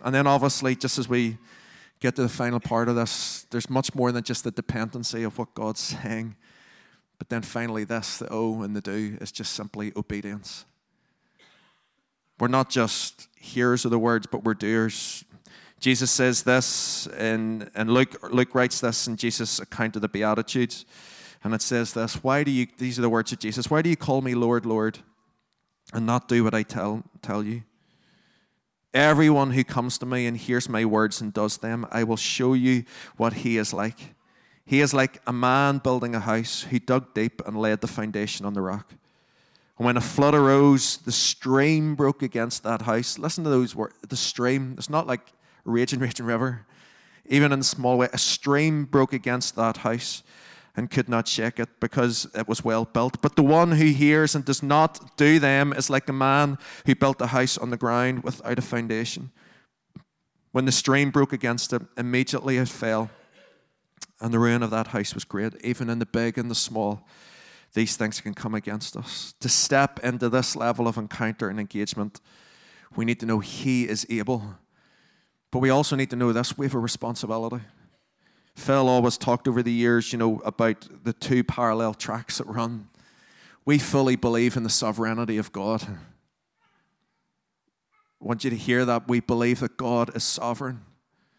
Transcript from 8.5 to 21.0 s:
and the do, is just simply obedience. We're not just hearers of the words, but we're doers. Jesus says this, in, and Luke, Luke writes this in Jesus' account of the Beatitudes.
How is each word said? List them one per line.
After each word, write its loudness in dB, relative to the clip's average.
and -8
the -6
do, -6
is -12
just -10
simply -10
obedience. -10
We're 2
not 2
just -2
hearers 0
of -2
the 4
words, 0
but -6
we're 0
doers. -2
Jesus 2
says 2
this, 0
in, -4
and -2
Luke, 4
Luke 0
writes 0
this -2
in -6
Jesus' -4
account -4
of -4
the -2
Beatitudes. -2